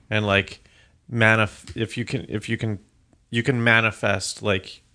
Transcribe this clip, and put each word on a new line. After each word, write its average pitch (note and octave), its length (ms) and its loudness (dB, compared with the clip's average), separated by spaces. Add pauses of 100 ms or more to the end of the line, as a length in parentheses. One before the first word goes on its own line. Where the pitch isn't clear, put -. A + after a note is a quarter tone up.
(120)
and, G#2+ 160 0
like, G2 340 0 (500)
manif-, A2 640 2
if - 220 -6
you A#2+ 80 -6
can, - 240 -6
if G#2+ 180 -6
you A2+ 80 -2
can, A2 240 -4 (520)
you A#2+ 120 0
can B2 200 0
manifest, A2+ 800 2
like, G2 380 -2 (140)